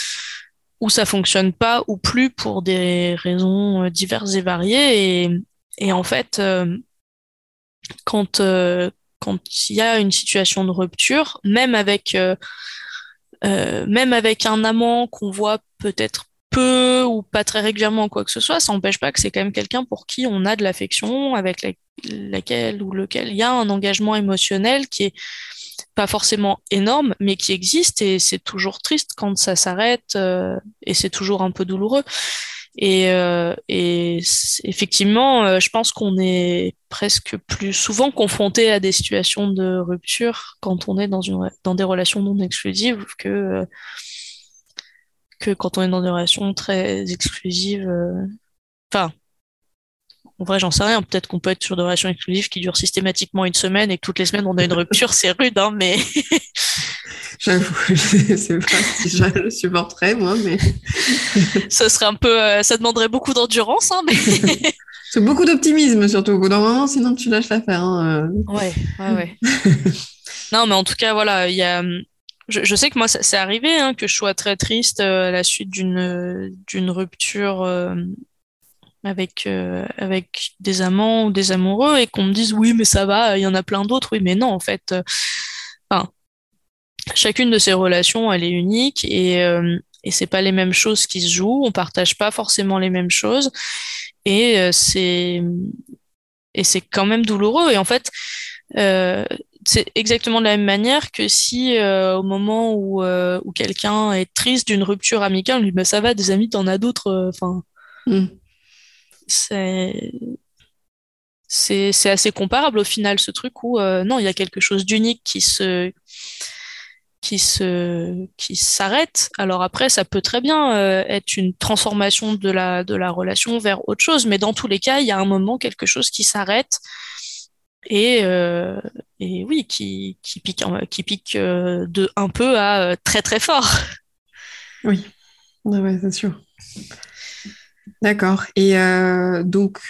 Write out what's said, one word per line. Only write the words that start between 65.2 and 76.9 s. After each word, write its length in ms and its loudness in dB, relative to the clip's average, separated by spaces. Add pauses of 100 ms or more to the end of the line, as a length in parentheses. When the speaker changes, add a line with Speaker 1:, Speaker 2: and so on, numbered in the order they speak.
Speaker 2:
beaucoup 220 4
d'optimisme, 640 6
surtout 240 2
au 80 4
bout 100 4
d'un 100 4
moment, 280 4
sinon 280 2
tu 140 -4
lâches 200 0
l'affaire, 340 0
hein, 460 0
euh. 240 -2
Speaker 1:
Ouais, 200 -2 (260)
ouais, 140 -2
ouais. 280 -4
Speaker 2:
<laughs> 1080 0
Speaker 1:
Non, 160 4
mais 80 4
en 80 4
tout 120 -4
cas, 180 0
voilà, 360 2
il 60 -2
y 80 2
a, 180 2
hum, 200 -4 (460)
je, 160 -2
je 120 2
sais 140 2
que 80 -6
moi, 100 2
ça, 140 0
c'est 160 2
arrivé, 400 0
hein, 160 2
que 140 -6
je 80 0
sois 180 0
très 220 -2
triste, 460 0
euh, 260 2
à 40 -2
la 120 0
suite 260 -2
d'une, 800 -4 (180)
d'une 240 -2